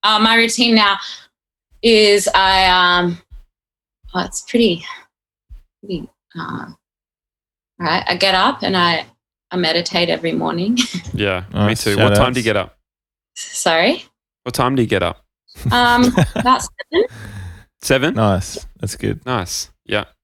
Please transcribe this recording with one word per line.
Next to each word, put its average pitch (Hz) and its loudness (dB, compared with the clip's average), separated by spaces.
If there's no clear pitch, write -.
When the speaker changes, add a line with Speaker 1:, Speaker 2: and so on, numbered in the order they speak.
Speaker 1:
Uh, 214 4
my 220 4
routine 233 2
now 208 4
is 208 4
I, 190 4
um, 180 2
oh, 185 -2
it's - -10
pretty, 214 0
pretty, 185 -12
uh, - -12
right. 170 0
I 180 -2
get 190 0
up 220 0
and 190 -2
I, 175 0
I - -10
meditate 170 -2
every 165 -2
morning. 165 -2
<laughs> - -10
Speaker 2:
Yeah, 95 -2
Speaker 3:
Nice. 104 0
Speaker 2:
me 107 2
too. 101 0
Speaker 3:
Shout 107 4
Speaker 2:
What 101 2
time 104 4
Speaker 3:
outs. 127 -2
Speaker 2:
do 127 -2
you - -6
get 107 2
up? 95 -6
Speaker 1:
Sorry? 185 -2
Speaker 2:
What 123 -10
time 131 0
do 131 2
you 113 2
get 98 0
up? 87 -4
Speaker 1:
Um, 247 4
Speaker 3:
<laughs> - -12
Speaker 1:
about - 2
seven. - -2
Speaker 2:
Seven? 135 2
Speaker 3:
Nice. 98 0
That's - -8
good. 104 -6
Speaker 2:
Nice. 113 -6
Yeah. 104 -4